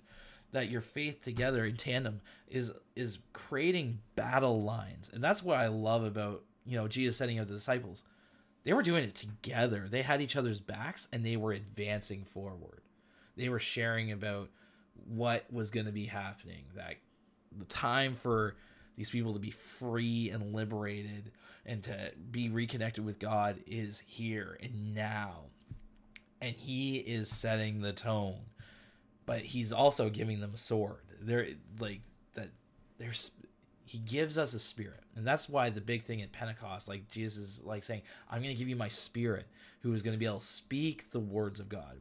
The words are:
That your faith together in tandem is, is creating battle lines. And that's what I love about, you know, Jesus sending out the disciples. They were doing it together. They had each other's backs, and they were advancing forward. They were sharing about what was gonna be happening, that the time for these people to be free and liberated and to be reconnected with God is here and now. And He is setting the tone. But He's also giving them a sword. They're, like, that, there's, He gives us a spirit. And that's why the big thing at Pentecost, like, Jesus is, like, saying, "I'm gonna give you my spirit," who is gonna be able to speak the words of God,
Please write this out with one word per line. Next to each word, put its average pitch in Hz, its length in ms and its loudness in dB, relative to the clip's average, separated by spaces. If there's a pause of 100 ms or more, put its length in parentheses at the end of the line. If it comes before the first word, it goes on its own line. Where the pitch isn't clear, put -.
(520)
That 127 160 2
your 117 120 0
faith 147 420 -4
together 123 420 2
in 110 120 2
tandem 120 460 -2 (260)
is, 123 240 -2 (240)
is 113 240 -2 (120)
creating 143 680 2 (160)
battle 117 440 6
lines. 101 520 -4
And 120 100 -4
that's 185 220 4
what 170 140 6
I 117 100 6
love 110 340 4
about, 104 400 0 (240)
you 123 100 -2
know, 107 120 2
Jesus 123 280 2
sending 120 220 0
out 107 80 0
the 101 80 -6
disciples. 107 480 -2 (600)
They 147 80 4
were 254 100 8
doing 170 220 6
it 101 100 -4
together. 110 760 0
They 123 140 2
had 143 180 4
each 139 140 0
other's 120 240 2
backs, 104 540 -6
and 117 120 0
they 113 120 2
were 110 160 2
advancing 104 720 -2
forward. 92 560 -10 (560)
They 123 120 0
were 120 120 2
sharing 113 500 2
about 101 380 -2 (580)
what 117 460 2
was 110 180 -2
gonna 107 220 0
be 104 140 -2
happening, 98 580 -8 (100)
that 87 220 -10 (600)
the 98 100 -8
time 131 500 2
for 110 400 2 (400)
these 110 120 -6
people 113 260 0
to 104 40 -2
be 101 140 -6
free 117 760 0
and 104 220 -4
liberated 104 760 -4 (340)
and 107 200 -4
to 101 260 -6 (180)
be 120 200 0
reconnected 113 560 0
with 104 160 -4
God 104 480 2
is 104 320 -4
here 110 600 -4
and 107 360 -4
now. 104 480 -2 (960)
And 120 160 -4
He 131 400 0
is 113 320 0
setting 107 540 2
the 101 100 0
tone. 101 480 0 (840)
But 117 160 0
He's 117 280 -2
also 123 400 8
giving 110 300 0
them 104 140 -4
a 113 40 -8
sword. 107 460 0 (160)
They're, 110 300 2 (280)
like, 104 220 -4 (340)
that, 113 140 -8 (500)
there's, 117 320 -4 (540)
He - 140 -10
gives 143 380 2
us 139 180 4
a 113 40 -2
spirit. - 460 -6 (100)
And 110 100 -4
that's 139 240 4
why 131 220 6
the 107 100 -2
big 113 220 0
thing 113 180 -4
at 98 120 -8
Pentecost, 110 560 -6
like, 101 200 -8
Jesus 104 500 -6
is, - 40 -14
like, 101 220 -6
saying, 110 180 -6 (260)
"I'm 117 140 -2
gonna 139 120 -2
give 123 140 -2
you 127 60 0
my 117 140 0
spirit," 113 580 0 (360)
who 120 100 2
is 107 100 2
gonna 110 140 0
be 110 80 2
able 104 160 2
to - 40 -4
speak - 640 -2
the 123 100 0
words 104 400 0
of 98 80 -10
God, 73 320 -10